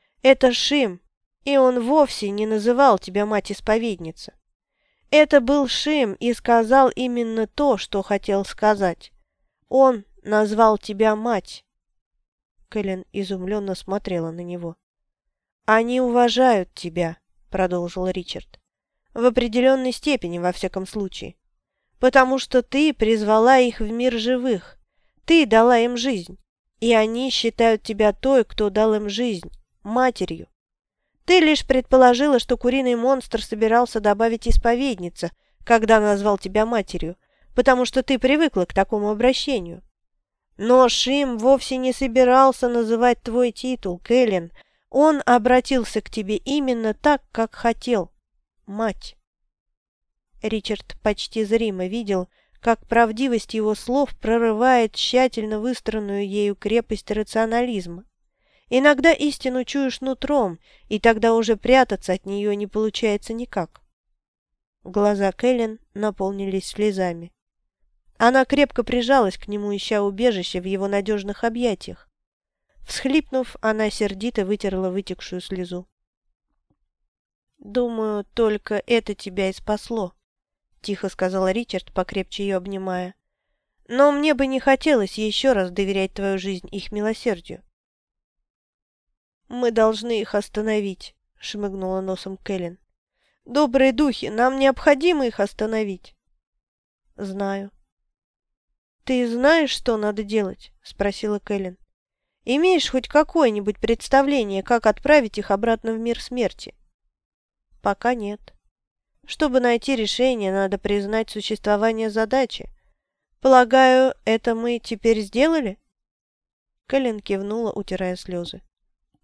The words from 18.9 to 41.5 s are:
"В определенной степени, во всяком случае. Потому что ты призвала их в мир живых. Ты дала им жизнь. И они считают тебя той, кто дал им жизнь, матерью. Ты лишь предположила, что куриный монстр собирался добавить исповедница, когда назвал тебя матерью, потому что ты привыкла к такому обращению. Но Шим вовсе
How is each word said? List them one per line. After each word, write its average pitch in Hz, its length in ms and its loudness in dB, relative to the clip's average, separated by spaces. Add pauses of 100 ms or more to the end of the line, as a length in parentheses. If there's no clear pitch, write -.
"В 233 140 -2
определенной 247 640 2
степени, 180 460 -4
во 180 140 0
всяком 190 340 -6
случае. - 480 -10 (640)
Потому 254 400 4
что 247 240 0
ты 294 320 0
призвала 220 640 4
их 247 220 2
в 214 100 -4
мир 233 280 -2
живых. 240 600 -4 (480)
Ты 330 180 6
дала 226 340 6
им 240 180 0
жизнь. 233 420 -6 (420)
И 233 140 2
они 226 340 0
считают 226 540 0
тебя 214 320 0
той, 262 300 2
кто 214 260 -4
дал 214 240 2
им 208 160 -4
жизнь, 208 400 -4 (320)
матерью. 220 640 -4 (800)
Ты 359 140 6
лишь 311 260 2
предположила, 254 720 4
что 233 180 -4
куриный 247 380 0
монстр 240 480 -2
собирался 226 580 0
добавить 220 480 0
исповедница, 226 840 0 (320)
когда 220 380 4
назвал 202 380 2
тебя 208 260 -2
матерью, 190 520 -4 (380)
потому 254 300 4
что 262 180 -2
ты 262 160 0
привыкла 269 460 2
к - 80 -8
такому 208 380 -2
обращению. 214 720 -2 (760)
Но 240 320 6
Шим 262 480 -2
вовсе 254 400 2